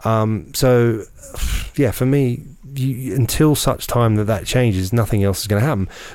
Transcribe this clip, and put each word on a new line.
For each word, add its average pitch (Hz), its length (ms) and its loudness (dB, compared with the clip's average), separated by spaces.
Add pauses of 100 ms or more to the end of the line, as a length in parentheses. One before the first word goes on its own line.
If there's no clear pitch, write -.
Um, 110 500 -2
so, 120 480 4 (720)
yeah, 135 140 2
for - 160 -2
me, 131 360 0 (320)
you, 131 400 -4
until 143 400 4
such - 340 -2
time 117 280 2
that 107 80 0
that 104 220 -2
changes, 101 460 0
nothing 110 320 2
else 98 180 0
is 104 60 -8
gonna 101 120 2
happen. 107 280 0 (260)